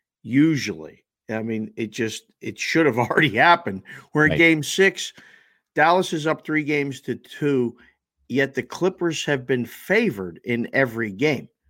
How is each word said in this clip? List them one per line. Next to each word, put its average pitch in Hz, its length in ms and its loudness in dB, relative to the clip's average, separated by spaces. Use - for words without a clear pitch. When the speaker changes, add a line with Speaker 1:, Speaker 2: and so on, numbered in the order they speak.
Speaker 1:
usually. 107 800 0
I 110 140 -6
mean, 110 340 -6
it 110 140 -6
just, 110 360 -6
it 104 200 -10
should 160 260 2
have 120 140 2
<laughs> - 0 -
already 123 360 2
happened. 139 460 2
We're 151 120 4
in 151 60 4
Speaker 2:
Right. 156 60 0
Speaker 1:
game 165 240 4
six. 190 500 0
Dallas 175 400 4
is 156 140 -2
up 151 180 -2
three 156 180 -2
games 143 380 -2
to 120 140 -4
two, 131 640 -2
yet 135 240 0
the 127 80 -4
Clippers 175 640 -4
have 135 220 -2
been 123 180 0
favored 120 800 -2
in 120 280 -4
every 113 400 0
game. 113 380 -2